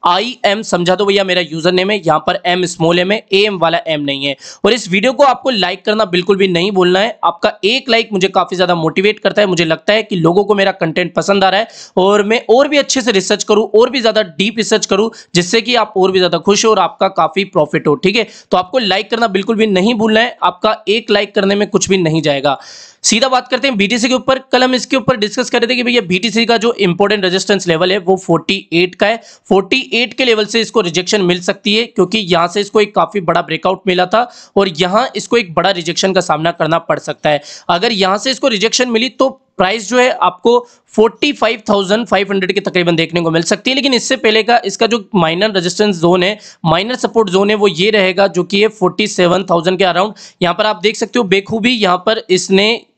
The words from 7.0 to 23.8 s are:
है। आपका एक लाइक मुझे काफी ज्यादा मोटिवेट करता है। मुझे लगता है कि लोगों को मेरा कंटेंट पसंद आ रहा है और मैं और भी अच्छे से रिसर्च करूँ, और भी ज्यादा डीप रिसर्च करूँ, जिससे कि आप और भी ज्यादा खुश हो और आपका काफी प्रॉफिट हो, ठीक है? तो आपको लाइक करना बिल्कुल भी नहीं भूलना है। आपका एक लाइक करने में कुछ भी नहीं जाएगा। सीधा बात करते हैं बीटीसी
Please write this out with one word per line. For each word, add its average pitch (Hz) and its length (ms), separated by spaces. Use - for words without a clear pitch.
है। 226 240
आपका 185 280
एक 254 260
लाइक 226 220
मुझे 190 160
काफी 185 280
ज्यादा 175 180
मोटिवेट 180 440
करता 202 240
है। 208 60
मुझे 170 160
लगता 160 280
है 220 100
कि 214 140
लोगों 175 280
को 202 100
मेरा 196 180
कंटेंट 175 420
पसंद 190 300
आ 190 40
रहा 190 120
है 226 80
और 202 260
मैं 220 180
और 269 180
भी 294 100
अच्छे 269 220
से 226 120
रिसर्च 196 320
करूँ, 214 220
और 226 240
भी 254 120
ज्यादा 214 200
डीप 214 200
रिसर्च 214 280
करूँ, 214 240
जिससे 175 260
कि 233 140
आप 214 220
और 190 160
भी 190 60
ज्यादा 175 200
खुश 202 260
हो 226 60
और 208 80
आपका 190 320
काफी 185 360
प्रॉफिट 156 420
हो, 147 80
ठीक 196 200
है? 220 100
तो - 60
आपको 185 220
लाइक 202 320
करना 233 180
बिल्कुल 196 280
भी 220 100
नहीं 202 280
भूलना 220 260
है। 240 220
आपका 196 340
एक 226 220
लाइक 202 240
करने 196 200
में 202 140
कुछ 190 200
भी 190 100
नहीं 160 240
जाएगा। 143 360
सीधा 226 240
बात 254 200
करते 254 200
हैं 254 80
बीटीसी 202 320